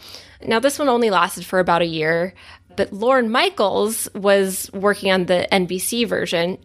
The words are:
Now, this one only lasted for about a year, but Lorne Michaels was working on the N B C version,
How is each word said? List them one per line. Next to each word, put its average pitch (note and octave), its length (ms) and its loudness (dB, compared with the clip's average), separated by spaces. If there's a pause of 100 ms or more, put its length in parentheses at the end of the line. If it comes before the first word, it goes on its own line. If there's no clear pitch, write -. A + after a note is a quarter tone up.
(460)
Now, A3+ 140 0
this C#4+ 180 0
one D4 100 0
only A#3+ 220 2
lasted F3+ 360 0
for F#3+ 120 -2
about F3 240 2
a F3 40 0
year, E3 480 -2 (420)
but - 160 -2
Lorne A#3 380 2
Michaels A3+ 840 0
was G3 580 0
working G3 380 0
on F#3+ 140 2
the F3 280 0
N F#3+ 120 2
B F3+ 140 -6
C A#3 260 -2
version, F3+ 600 -2